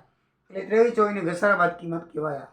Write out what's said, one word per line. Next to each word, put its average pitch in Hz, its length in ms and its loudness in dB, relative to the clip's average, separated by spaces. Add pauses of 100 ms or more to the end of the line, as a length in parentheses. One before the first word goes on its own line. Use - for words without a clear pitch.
(500)
એટલે 190 140 -10
ત્રેવીસ 226 300 4
ચોવીસની 208 260 2
ઘસારા 180 360 2
બાદ 170 220 0
કિંમત 165 340 -8
કહેવાય 151 240 -4
આ. - 160 -14